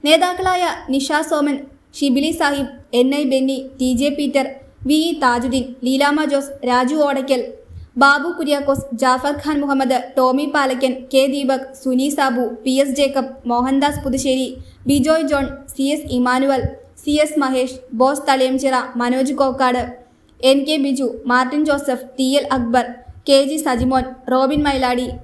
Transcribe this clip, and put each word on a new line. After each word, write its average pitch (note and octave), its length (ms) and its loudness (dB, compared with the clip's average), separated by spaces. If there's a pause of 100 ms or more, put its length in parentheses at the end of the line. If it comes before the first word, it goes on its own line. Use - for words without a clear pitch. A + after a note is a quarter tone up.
നേതാക്കളായ F4+ 560 2 (300)
നിഷ C4+ 160 -2 (200)
സോമൻ, D4 280 0 (400)
ഷിബിലി C#4 420 0
സാഹിബ്, C#4+ 340 -2 (280)
എൻ C4 80 4 (100)
ഐ D4+ 40 0 (100)
ബെന്നി, C4 260 0 (220)
ടി B3+ 100 2 (100)
ജെ C#4+ 160 2
പീറ്റർ, C#4 300 0 (420)
വി D4+ 100 4 (120)
ഇ - 20 -2 (100)
താജുദ്ദീൻ, B3 440 0 (200)
ലീലാമ്മ C#4+ 460 2
ജോസ്, C#4 200 -2 (180)
രാജു B3+ 260 2 (120)
ഓടയ്ക്കൽ, C4 340 -2 (600)
ബാബു C#4+ 260 4 (100)
കുര്യാക്കോസ്, C#4 500 -2 (140)
ജാഫർ C4 420 2
ഖാൻ D4 180 -2
മുഹമ്മദ്, C4 380 0 (160)
ടോമി C4 300 2 (100)
പാലക്കൻ, C4 360 0 (200)
കെ C4+ 100 6 (120)
ദീപക്, C4+ 360 -2 (120)
സുനി C4 340 0
സാബു, B3+ 280 0 (200)
പി C4 180 0
എസ് C4+ 160 -2
ജേക്കബ്, C4+ 340 0 (200)
മോഹൻദാസ് C#4 520 0
പുതുശ്ശേരി, C4 460 0 (400)
ബിജോയ് D4 400 2
ജോൺ, C#4 180 0 (280)
സി C4+ 180 0
എസ് D4+ 140 -6 (100)
ഇമാനുവൽ, B3+ 440 2 (400)
സി D4 120 0 (100)
എസ് D4+ 200 -2
മഹേഷ്, C4 360 -2 (220)
ബോസ് C#4+ 260 2
തളിയംചിറ, C4 480 2 (260)
മനോജ് C4 380 0
കോക്കാട്, B3+ 420 2 (680)
എൻ C#4 160 4
കെ D#4 160 2
ബിജു, C4+ 260 -2 (220)
മാർട്ടിൻ C4 360 2
ജോസഫ്, C#4 380 -2 (120)
ടി C4 100 2 (100)
എൽ C4+ 80 -2 (120)
അക്ബർ, A#3+ 280 0 (420)
കെ C#4 80 6 (120)
ജി D#4 160 -4
സജിമോൻ, B3+ 400 0 (280)
റോബിൻ C4 340 2
മൈലാടി B3+ 400 0 (180)